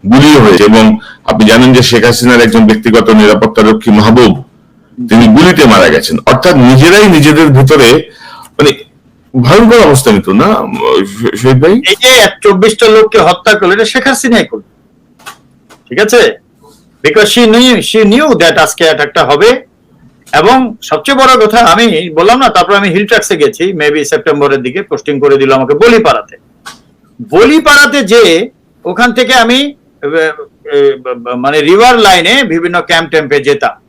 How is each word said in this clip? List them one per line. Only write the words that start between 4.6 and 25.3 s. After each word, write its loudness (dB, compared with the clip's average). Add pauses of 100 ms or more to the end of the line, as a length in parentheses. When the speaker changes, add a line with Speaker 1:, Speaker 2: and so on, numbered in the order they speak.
Speaker 1:
তিনি 4
গুলিতে 2
মারা 2
গেছেন। -2
অর্থাৎ 0
নিজেরাই 4
নিজেদের 2
ভেতরে, 2 (460)
মানে, 0 (640)
ভয়ঙ্কর 2
অবস্থা 2
নিত -2
না, 0 (580)
শ-, -8
শহীদ 2
ভাই? 2
Speaker 2:
এই -2
যে 2 (160)
চব্বিশটা 0
লোককে 2
হত্যা 0
করলো, -2
এটা 0
শেখ -6
হাসিনাই -2
করলো, -14 (1300)
ঠিক -6
আছে? 0 (600)
Because 0
she 0
knew, 2
she -2 (100)
knew 0 (120)
that 0
আজকে -2
অ্যাটাকটা -2
হবে। 0 (680)
এবং 0
সবচেয়ে -6
বড় 2
কথা, 0
আমি 0
বললাম 0
না, 0
তারপর -2
আমি -2
হিল -2
ট্র্যাক্সে -2
গেছি, -2 (100)
maybe -4
সেপ্টেম্বরের -2
দিকে -8
পোস্টিং -8
করে 0